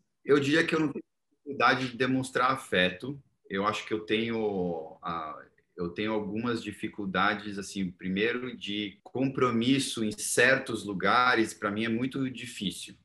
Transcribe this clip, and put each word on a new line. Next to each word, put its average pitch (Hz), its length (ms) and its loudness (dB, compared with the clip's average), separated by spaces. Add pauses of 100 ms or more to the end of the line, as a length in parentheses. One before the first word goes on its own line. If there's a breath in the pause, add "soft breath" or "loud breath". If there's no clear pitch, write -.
(220)
Eu 147 160 6
diria 147 240 4
que 165 120 0
eu 156 60 2
não 147 120 0
tenho - 100 -8 (360)
dificuldade 131 500 2
de 117 80 -10
demonstrar 131 540 2
afeto. 127 680 0 (300)
Eu 98 180 0
acho 107 200 -2
que 110 80 -4
eu 107 60 -2
tenho, 101 1000 -2
ah, 80 320 -6 (400)
eu 87 140 -4
tenho 107 240 -4
algumas 110 500 -2
dificuldades, 101 960 -2
assim, 95 320 -6
primeiro 113 640 -2
de 101 480 -6
compromisso 127 1000 0
em 107 80 -2
certos 123 720 2
lugares, 107 720 4
pra 104 160 -4
mim 107 160 -2
é - 20 0
muito 131 420 -2
difícil. 117 640 -8 (100)